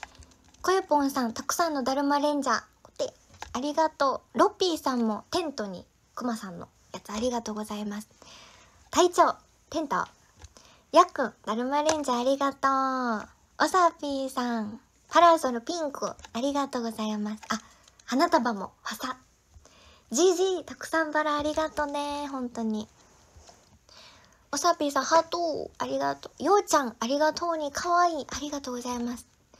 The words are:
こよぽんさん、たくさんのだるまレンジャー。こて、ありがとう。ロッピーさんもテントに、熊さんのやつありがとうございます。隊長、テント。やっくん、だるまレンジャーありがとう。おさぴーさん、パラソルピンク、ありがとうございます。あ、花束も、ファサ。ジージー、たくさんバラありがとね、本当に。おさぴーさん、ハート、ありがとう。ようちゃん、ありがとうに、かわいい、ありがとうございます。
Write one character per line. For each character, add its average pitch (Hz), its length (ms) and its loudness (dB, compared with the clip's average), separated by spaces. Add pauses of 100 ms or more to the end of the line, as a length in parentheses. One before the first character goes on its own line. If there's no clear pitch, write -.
(600)
こ 359 120 2
よ 381 100 4
ぽ 294 180 2
ん 277 120 2
さ 262 120 -2
ん、 226 80 -2
た - 120 -10
く - 80 -2
さ 339 160 2
ん 311 60 -2
の 269 100 -2
だ 269 100 0
る 285 80 0
ま 285 160 2
レ 294 140 2
ン 285 100 0
ジ 262 80 -2
ャ 220 40 4
ー。 - 80 -2 (200)
こ - 160 -20
て、 - 160 -6 (380)
あ 247 80 -6
り 285 140 -4
が 311 160 2
と 277 340 -2 (100)
う。 - 40 0
ロ 339 100 6
ッ - 20 2
ピ 359 240 -2
ー 302 40 -4
さ 254 180 -2
ん 233 100 2
も 214 240 -4
テ - 120 0
ン 302 100 -6
ト 220 140 -6
に、 180 200 -12 (300)
熊 233 200 -4
さ 208 140 -10
ん 175 80 -12
の - 100 -14 (240)
や 185 60 -12
つ - 120 -16
あ 214 100 -6
り 247 100 0
が 233 120 -2
と 220 100 -8
う - 20 -6
ご 214 80 -6
ざ 214 140 -8
い 208 80 -8
ま 208 180 -8
す。 - 60 -20 (840)
隊 349 220 6
長、 311 240 4 (340)
テ 320 120 -2
ン 285 60 -6
ト。 175 160 -2 (840)
や 320 120 8
っ 349 100 6
く 262 160 -2
ん、 208 60 -10 (100)
だ 214 100 -4
る 240 100 -2
ま 285 200 0
レ 311 120 4
ン 302 60 -4
ジ 277 80 -2
ャ 247 40 2
ー 240 60 0
あ 240 40 -2
り 269 120 4
が 277 160 0
と 269 160 -2
う。 262 600 -2 (360)
お 330 40 2
さ 349 320 4
ぴ 277 260 -4
ー 262 40 -8
さ 240 320 -4
ん、 208 180 -10 (280)
パ 311 120 6
ラ 330 180 10
ソ 262 140 -2
ル 233 80 -4
ピ 330 200 -6
ン 294 120 -4
ク、 - 140 -6 (260)
あ 226 80 -4
り 277 120 0
が 277 140 0
と 262 140 -4
う - 20 -4
ご 226 80 -4
ざ 220 140 -6
い 214 140 -2
ま 208 180 -4
す。 - 140 -20
あ、 214 100 -4 (440)
花 285 260 2
束 247 220 2
も、 196 200 -8 (100)
フ - 140 -8
ァ 262 100 -8
サ。 254 100 -8 (920)
ジ 240 120 2
ー 370 120 6
ジ 349 80 0
ー、 370 220 -2
た - 100 -14
く - 120 -14
さ 320 180 0
ん 302 80 -4
バ 302 100 2
ラ 302 140 0
あ 294 60 -2
り 302 120 -2
が 311 160 -2
と 294 160 -4
ね、 285 420 -6
本 262 200 -6
当 233 160 -8
に。 214 240 -4 (1600)
お 294 40 -4
さ 339 200 2
ぴ 302 100 -2
ー 285 60 -2
さ 285 80 0
ん、 262 40 -6
ハ 320 180 4
ー 330 60 -12
ト、 339 400 -4 (100)
あ - 60 -6
り 269 140 -4
が 277 160 -2
と - 240 -14
う。 233 60 -8
よ 349 100 4
う 403 80 4
ち 403 140 2
ゃ 285 80 2
ん、 220 160 -6
あ 226 80 -4
り 285 100 0
が 302 140 4
と 339 180 -4
う 330 60 -2
に、 294 160 -6
か - 180 -4
わ 349 160 6
い 330 140 -2
い、 - 100 -10
あ - 80 -10
り 285 120 -8
が 285 100 -6
と 269 100 -10
う 247 60 -6
ご 240 40 -8
ざ 247 140 -6
い 240 60 -4
ま 240 160 -6
す。 - 100 -18 (340)